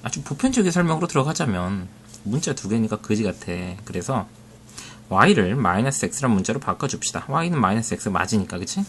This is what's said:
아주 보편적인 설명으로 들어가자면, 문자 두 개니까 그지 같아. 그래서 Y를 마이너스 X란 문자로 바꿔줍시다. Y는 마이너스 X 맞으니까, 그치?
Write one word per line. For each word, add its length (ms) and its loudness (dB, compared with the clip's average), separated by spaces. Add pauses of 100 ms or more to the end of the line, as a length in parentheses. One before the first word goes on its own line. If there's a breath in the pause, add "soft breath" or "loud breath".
아주 200 -6
보편적인 480 2
설명으로 360 2
들어가자면, 800 0 (340)
문자 320 -2
두 140 -8
개니까 300 0
그지 240 0
같아. 240 -2 (400)
그래서 420 -4 (800 loud breath)
Y를 480 6
마이너스 480 2
X란 280 0
문자로 280 2
바꿔줍시다. 680 -4
Y는 300 0
마이너스 360 0
X 160 -4
맞으니까, 480 0
그치? 300 -4